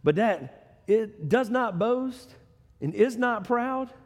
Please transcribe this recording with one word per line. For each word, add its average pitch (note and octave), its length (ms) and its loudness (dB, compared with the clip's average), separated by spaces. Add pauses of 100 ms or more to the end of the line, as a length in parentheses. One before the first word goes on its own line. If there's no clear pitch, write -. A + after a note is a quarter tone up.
But D3+ 140 4
that, F3+ 680 -2
it G#3 420 0
does A#3 220 2
not A#3 280 0
boast B3 560 -2 (460)
and D3 140 -4
is A3+ 220 2
not A#3 280 -2
proud. B3+ 460 -2 (160)